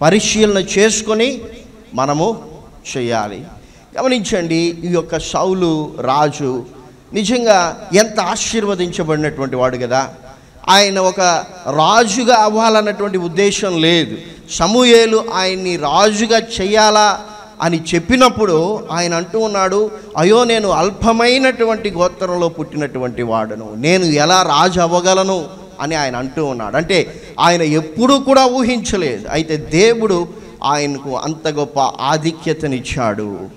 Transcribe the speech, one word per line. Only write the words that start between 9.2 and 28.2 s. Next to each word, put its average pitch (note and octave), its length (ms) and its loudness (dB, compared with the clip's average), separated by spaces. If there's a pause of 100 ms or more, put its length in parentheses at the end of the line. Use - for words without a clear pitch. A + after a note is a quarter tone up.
వాడు B2+ 220 0
కదా. B2 320 -2 (600)
ఆయన G3 300 4
ఒక F#3 200 0 (480)
రాజుగా G#3+ 680 4
అవ్వాలన్నటువంటి G#3+ 840 2
ఉద్దేశం F3+ 640 0
లేదు. D#3+ 360 2 (340)
సమూయేలు A3+ 840 4
ఆయన్ని F#3 440 -2
రాజుగా G#3 640 2 (200)
చేయాలా G#3+ 580 4 (420)
అని E3 220 0 (120)
చెప్పినప్పుడు F#3+ 960 2
ఆయన F3 220 -2
అంటూ E3+ 260 -4
ఉన్నాడు, G#3 520 0 (260)
"అయ్యో, G#3 260 6
నేను A3+ 260 0
అల్పమైనటువంటి A3+ 1200 2
గోత్రంలో F3+ 580 -2
పుట్టినటువంటి C#3+ 760 -6
వాడును, A2 520 -4
నేను E3+ 300 2
ఎలా D#3+ 360 4
రాజు F3+ 380 2
అవ్వగలను?" F3+ 640 2 (340)
అని D#3 160 -4
ఆయన C#3 200 -2
అంటూ C3 300 -4
ఉన్నాడు. A#2+ 320 -4
అంటే D#3+ 440 -2 (180)
ఆయన E3+ 220 4
ఎప్పుడూ D#3+ 580 2
కూడా C4 260 4